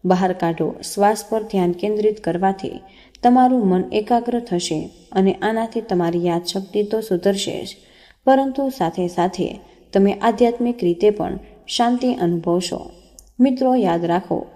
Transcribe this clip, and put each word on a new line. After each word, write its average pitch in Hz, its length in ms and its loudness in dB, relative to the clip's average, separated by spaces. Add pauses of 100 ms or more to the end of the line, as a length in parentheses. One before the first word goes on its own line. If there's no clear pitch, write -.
બહાર 185 260 2
કાઢો. 170 420 -2 (200)
શ્વાસ 208 360 2
પર 220 120 -2
ધ્યાન 185 300 0
કેન્દ્રિત 214 520 -2
કરવાથી 190 460 -2 (520)
તમારું 254 460 4
મન 180 240 2
એકાગ્ર 233 480 0
થશે 175 500 -4 (220)
અને 190 200 4
આનાથી 220 480 -2
તમારી 175 460 0
યાદશક્તિ 196 560 -2
તો 220 180 -2
સુધરશે 196 640 -2
જ, 185 40 -12 (560)
પરંતુ 269 440 2
સાથે 175 400 -2
સાથે 175 520 -2 (320)
તમે 196 200 4
આધ્યાત્મિક 233 720 0
રીતે 175 260 4
પણ 208 280 -6 (300)
શાંતિ 247 460 0
અનુભવશો. 175 760 -2 (500)
મિત્રો, 254 340 4
યાદ 175 300 2
રાખો 170 520 -2